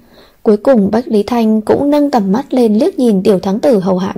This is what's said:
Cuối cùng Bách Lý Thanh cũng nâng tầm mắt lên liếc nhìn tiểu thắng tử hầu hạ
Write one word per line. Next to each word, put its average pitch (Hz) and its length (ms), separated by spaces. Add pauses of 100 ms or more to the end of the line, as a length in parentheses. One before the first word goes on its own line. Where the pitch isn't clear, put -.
(440)
Cuối 208 140
cùng 208 340
Bách 226 160
Lý 208 160
Thanh 220 380
cũng 233 280
nâng 285 220
tầm 202 200
mắt - 220
lên 226 260
liếc 330 200
nhìn 214 240
tiểu 202 160
thắng 196 200
tử 247 200
hầu 180 180
hạ 185 200